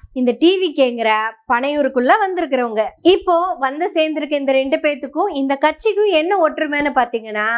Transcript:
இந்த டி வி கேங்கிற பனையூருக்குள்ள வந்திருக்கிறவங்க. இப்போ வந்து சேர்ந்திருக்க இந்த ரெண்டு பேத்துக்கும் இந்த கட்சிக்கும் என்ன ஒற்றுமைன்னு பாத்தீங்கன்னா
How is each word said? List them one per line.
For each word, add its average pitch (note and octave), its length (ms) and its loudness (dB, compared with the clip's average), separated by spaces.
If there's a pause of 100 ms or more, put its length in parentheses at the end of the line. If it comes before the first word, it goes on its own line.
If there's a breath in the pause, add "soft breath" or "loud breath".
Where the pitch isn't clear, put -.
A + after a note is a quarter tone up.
(140)
இந்த B3 260 0
டி F4+ 180 4
வி E4 220 -2
கேங்கிற A#3 340 2 (400)
பனையூருக்குள்ள C4+ 580 0 (100)
வந்திருக்கிறவங்க. C4 640 -2 (160)
இப்போ F4+ 580 2
வந்து D4 340 -2
சேர்ந்திருக்க D#4 380 -2
இந்த C#4 200 -2
ரெண்டு C4+ 260 2
பேத்துக்கும் D4+ 560 -2
இந்த C#4 220 -2
கட்சிக்கும் E4+ 500 0
என்ன F4+ 320 0
ஒற்றுமைன்னு D4 580 0
பாத்தீங்கன்னா A3 520 -2 (100)